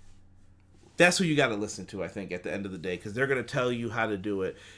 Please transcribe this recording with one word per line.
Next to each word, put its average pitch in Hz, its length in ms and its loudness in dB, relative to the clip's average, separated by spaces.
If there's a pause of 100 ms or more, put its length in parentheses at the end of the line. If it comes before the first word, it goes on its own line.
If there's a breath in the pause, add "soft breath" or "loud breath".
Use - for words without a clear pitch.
(960 soft breath)
That's 175 220 8
who 190 60 4
you 151 120 4
gotta 131 180 4
listen 101 320 -6
to, 95 160 -6
I 85 60 -2
think, 95 240 -8
at 90 100 -6
the 82 100 -6
end 101 140 -4
of 92 60 -8
the 92 60 -8
day, 90 180 -4
'cause 101 180 -10
they're 135 140 2
gonna 131 160 0
tell 127 260 0
you 117 200 -2
how 113 180 0
to 104 80 0
do 98 260 0
it. 90 140 -2 (220 loud breath)